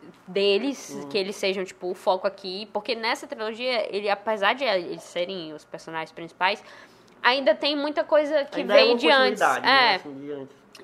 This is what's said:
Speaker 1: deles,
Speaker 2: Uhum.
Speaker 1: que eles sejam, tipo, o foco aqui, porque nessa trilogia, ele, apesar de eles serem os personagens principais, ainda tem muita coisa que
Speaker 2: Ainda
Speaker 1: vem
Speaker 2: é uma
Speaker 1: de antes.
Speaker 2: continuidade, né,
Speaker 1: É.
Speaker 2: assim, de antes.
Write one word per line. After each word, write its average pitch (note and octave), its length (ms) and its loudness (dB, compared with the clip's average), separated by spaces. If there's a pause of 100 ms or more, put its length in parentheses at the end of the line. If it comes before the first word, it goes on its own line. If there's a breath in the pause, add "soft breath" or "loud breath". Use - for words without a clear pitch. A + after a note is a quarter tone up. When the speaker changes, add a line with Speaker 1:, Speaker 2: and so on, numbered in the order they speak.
(260)
Speaker 1:
deles, G3+ 640 0
Speaker 2:
Uhum. C#3+ 180 -12
Speaker 1:
que - 100 -6
eles G3 180 -4
sejam, F#3+ 280 -2
tipo, - 260 -10
o F#3+ 40 -6
foco F#3+ 320 0
aqui, G3 460 -8
porque G#3 220 -4
nessa A#3 320 -4
trilogia, A#3 680 -4
ele, G3+ 160 -4
apesar G#3 440 0
de C4+ 100 -6
eles E3+ 400 -2
serem F3 480 -8
os D3+ 120 -16
personagens D#3+ 480 -12
principais, F3+ 500 -4 (600 loud breath)
ainda C4+ 320 4
tem D4+ 220 -2
muita D4 280 -2
coisa D4+ 400 2
que - 160 -6
Speaker 2:
Ainda G3+ 140 2
Speaker 1:
vem F#3+ 140 8
Speaker 2:
é A#3+ 40 4
uma A#3+ 60 2
Speaker 1:
de C#4 120 2
antes. B3+ 300 4
Speaker 2:
continuidade, C3+ 260 2
né, B3 260 6
Speaker 1:
É. - 40 2
Speaker 2:
assim, D3 180 -12
de C#3+ 180 -12
antes. C3+ 240 -12 (280)